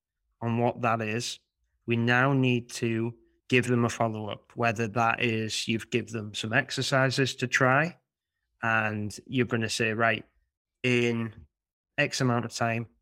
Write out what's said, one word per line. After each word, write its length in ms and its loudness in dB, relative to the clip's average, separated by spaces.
on 180 0
what 220 0
that 200 2
is. 380 -6
We 80 2
now 380 4
need 380 2
to 440 -2
give 180 4
them 180 4
a 40 2
follow-up, 640 -4
whether 340 0
that 340 0
is 440 -2
you've 220 -2
given 240 -2
them 200 -8
some 200 -6
exercises 800 0
to 120 -4
try 500 2
and 640 -2
you're 200 0
gonna 240 -2
say, 240 -2
"Right, 320 0
in 500 0
X 240 0
amount 240 2
of 80 -10
time, 340 -2